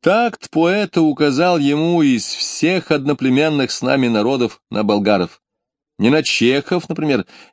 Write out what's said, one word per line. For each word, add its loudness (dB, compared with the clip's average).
Такт 0
поэта 0
указал 2
ему 0
из 2
всех -4
одноплемянных 0
с -8
нами 0
народов 0
на -2
болгаров. 0
Не 2
на 2
чехов, -2
например, -2